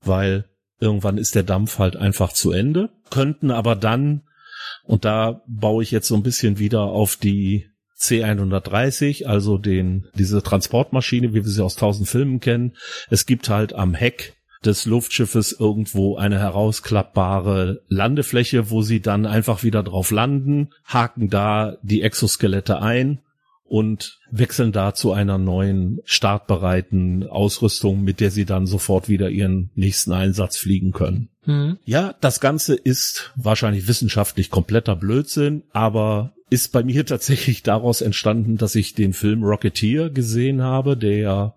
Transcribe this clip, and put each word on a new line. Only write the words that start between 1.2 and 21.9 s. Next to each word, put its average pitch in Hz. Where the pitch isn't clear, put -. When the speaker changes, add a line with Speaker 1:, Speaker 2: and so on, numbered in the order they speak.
Speaker 1:
der 104
Dampf 98
halt 92
einfach 98
zu -
Ende, 151
könnten 139
aber 117
dann, 127
und 107
da 110
baue 110
ich 110
jetzt 113
so 117
ein 104
bisschen 113
wieder 104
auf 101
die 101
C 113
einhundertdreißig, 107
also 104
den, 92
diese 101
Transportmaschine, 123
wie 107
wir 107
sie 101
aus 95
tausend 104
Filmen 131
kennen. 120
Es -
gibt 123
halt 104
am 92
Heck -
des 107
Luftschiffes 113
irgendwo 104
eine 101
herausklappbare 98
Landefläche, 120
wo 110
sie 107
dann 104
einfach 107
wieder 110
drauf 92
landen, 139
haken 117
da 104
die 104